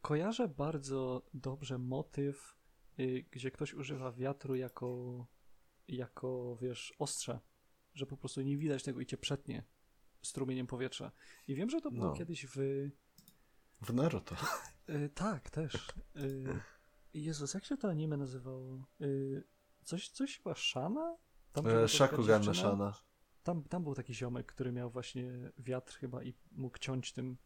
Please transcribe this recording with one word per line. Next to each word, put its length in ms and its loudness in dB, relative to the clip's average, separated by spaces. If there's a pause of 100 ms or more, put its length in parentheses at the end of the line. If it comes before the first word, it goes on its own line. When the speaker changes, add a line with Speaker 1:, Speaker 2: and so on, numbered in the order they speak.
Speaker 1:
Kojarzę 480 2
bardzo 720 0 (120)
dobrze 440 -4
motyw, 760 -2 (440)
y, 320 2
gdzie 200 -4
ktoś 240 -4
używa 380 -4
wiatru 420 -2
jako, 720 -4 (640)
jako, 720 -4
wiesz, 380 -4
ostrze, 420 -2 (540)
że 120 -4
po 100 -8
prostu 260 -4
nie 160 4
widać 240 2
tego 180 -4
i 60 -4
cię 120 -4
przetnie 460 -2 (580)
strumieniem 440 -2
powietrza. 460 -4 (360)
I 60 0
wiem, 160 2
że 100 2
to 100 -4
było 160 0
Speaker 2:
No. 60 4
Speaker 1:
kiedyś 340 -4
w 100 -10 (1200)
Speaker 2:
W 140 -2
Naruto. 420 2 (520)
Speaker 1:
Y, 260 0
tak, 360 -2
też. 420 -2 (240)
Y, 440 -2 (540)
Jezus, 400 -2
jak 100 -2
się 120 0
to 140 0
anime 260 2
nazywało? 680 -6 (140)
Y, 440 0 (400)
coś, 240 -4
coś 280 -4
chyba 180 -4
Shana? 640 0 (360)
Tam 140 2
Speaker 2:
E, 20 6
Speaker 1:
chyba 100 8
była 100 10
taka 100 6
Speaker 2:
Shakugan 440 10
Speaker 1:
dziewczyna. 280 4
Speaker 2:
Shana. 240 2 (480)
Speaker 1:
Tam, 220 0
tam 200 -2
był 100 -2
taki 200 -6
ziomek, 320 -2
który 260 -2
miał 180 -2
właśnie 680 -6
wiatr 400 -4
chyba 260 -6
i 100 -6 (180)
mógł 260 -6
ciąć 340 -2
tym. 340 -4